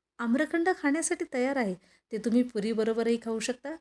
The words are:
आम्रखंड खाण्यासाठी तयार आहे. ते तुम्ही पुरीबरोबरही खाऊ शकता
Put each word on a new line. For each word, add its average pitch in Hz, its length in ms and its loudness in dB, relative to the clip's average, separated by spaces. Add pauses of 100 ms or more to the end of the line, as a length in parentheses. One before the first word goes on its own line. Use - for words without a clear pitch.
(200)
आम्रखंड 302 580 2
खाण्यासाठी 311 560 0
तयार 262 220 0
आहे. 208 200 0 (360)
ते 226 60 -4
तुम्ही 240 260 4
पुरीबरोबरही 226 800 0
खाऊ 226 160 -4
शकता 254 420 -6